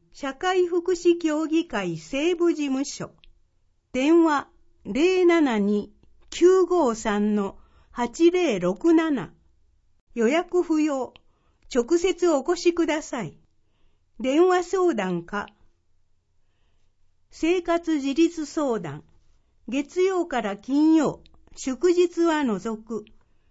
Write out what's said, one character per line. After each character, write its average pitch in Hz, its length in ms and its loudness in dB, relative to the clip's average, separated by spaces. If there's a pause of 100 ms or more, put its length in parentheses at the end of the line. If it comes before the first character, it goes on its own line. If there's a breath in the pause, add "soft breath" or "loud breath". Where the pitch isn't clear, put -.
(120)
社 269 220 -10
会 370 320 0
福 349 280 -2
祉 339 260 2
協 311 260 -2
議 320 220 -2
会 185 280 -4
西 294 380 -4
部 339 180 0
事 302 120 -4
務 269 200 -2
所。 - 280 -12 (800)
電 311 320 4
話、 302 240 0 (360)
零 349 420 2
七 294 340 4
二 202 320 -2 (380)
九 370 340 4
五 330 320 0
三 208 400 0
の 196 200 -4 (360)
八 254 400 2
零 339 260 0
六 185 340 0
七。 320 400 0 (840)
予 233 120 0
約 349 380 0
不 311 180 0
要。 277 320 -4 (580)
直 240 260 0
接 349 300 0
お 294 120 2
越 339 160 -2
し 349 180 2
く 339 100 0
だ 302 160 -2
さ 269 220 -8
い。 156 160 -12 (800)
電 302 300 2
話 359 160 2
相 359 280 0
談 185 300 -4
可。 202 240 -8 (1900)
生 349 300 -2
活 339 320 -2
自 277 180 -2
立 320 320 0
相 277 360 -4
談。 156 240 -12 (640)
月 285 340 -4
曜 370 240 0
か 262 160 -4
ら 202 140 -6
金 294 380 2
曜、 285 280 0 (320)
祝 269 380 -2
日 349 300 2
は 320 200 0
除 220 400 -4
く。 220 220 -10 (460)